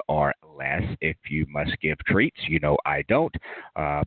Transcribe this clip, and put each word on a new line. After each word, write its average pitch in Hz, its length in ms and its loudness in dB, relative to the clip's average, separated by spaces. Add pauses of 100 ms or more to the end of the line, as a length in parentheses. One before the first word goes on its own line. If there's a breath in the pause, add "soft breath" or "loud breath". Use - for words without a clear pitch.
or 73 240 4 (240)
less. 69 260 -2 (160)
If 80 160 -2 (140)
you 76 180 0
must 73 320 -4
give 78 200 -2
treats, - 500 2
you 78 100 0
know 73 260 4
I 71 180 -2
don't, 147 300 2 (440 loud breath)
uh, 147 300 0